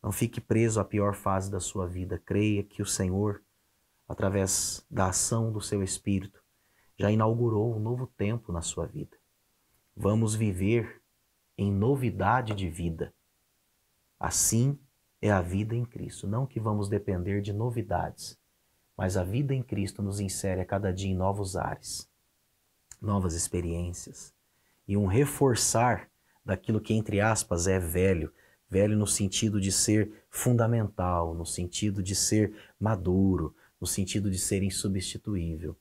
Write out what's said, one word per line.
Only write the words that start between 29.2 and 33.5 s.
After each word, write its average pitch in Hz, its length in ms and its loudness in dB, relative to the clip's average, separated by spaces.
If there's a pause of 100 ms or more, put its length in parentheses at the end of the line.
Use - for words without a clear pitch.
de 95 100 0
ser 107 400 2 (180)
fundamental, 101 1040 2
no 82 120 -6
sentido 98 560 -4
de 95 140 -2
ser 107 380 2 (260)
maduro, 92 760 2 (240)